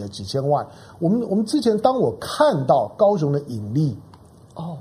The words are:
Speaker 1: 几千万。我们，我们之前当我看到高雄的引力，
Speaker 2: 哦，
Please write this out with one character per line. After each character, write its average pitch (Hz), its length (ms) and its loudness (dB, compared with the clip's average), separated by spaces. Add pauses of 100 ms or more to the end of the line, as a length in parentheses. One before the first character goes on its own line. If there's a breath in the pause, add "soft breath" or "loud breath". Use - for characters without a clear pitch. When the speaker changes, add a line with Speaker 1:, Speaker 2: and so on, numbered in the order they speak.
(100)
Speaker 1:
几 - 120 -14
千 135 240 -6
万。 143 200 0 (320 loud breath)
我 165 100 0
们， 226 220 0
我 190 40 -2
们 220 120 0
之 302 120 -2
前 226 200 2
当 254 200 2
我 127 220 0
看 175 460 2
到 123 320 2
高 202 180 6
雄 151 160 0
的 143 160 0
引 107 240 -8
力， 143 240 0 (580)
Speaker 2:
哦， 165 260 -10